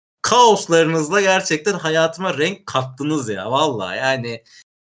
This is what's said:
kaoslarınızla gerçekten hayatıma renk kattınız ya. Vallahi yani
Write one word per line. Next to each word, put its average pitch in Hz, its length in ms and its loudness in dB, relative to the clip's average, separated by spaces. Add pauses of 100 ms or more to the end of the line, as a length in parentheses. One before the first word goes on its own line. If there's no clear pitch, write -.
(220)
kaoslarınızla 165 1000 4
gerçekten 190 540 0
hayatıma 165 640 -2
renk 180 280 -4
kattınız 135 640 -4
ya. 101 220 -6
Vallahi 117 480 -2
yani 120 440 -4 (480)